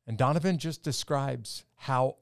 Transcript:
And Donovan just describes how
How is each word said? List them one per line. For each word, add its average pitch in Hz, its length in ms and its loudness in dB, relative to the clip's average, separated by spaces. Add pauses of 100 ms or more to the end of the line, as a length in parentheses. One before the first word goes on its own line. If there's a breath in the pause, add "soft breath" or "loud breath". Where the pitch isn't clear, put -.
And 113 120 -6
Donovan 156 400 2
just 156 260 -6
describes 135 800 -2 (120)
how 131 460 0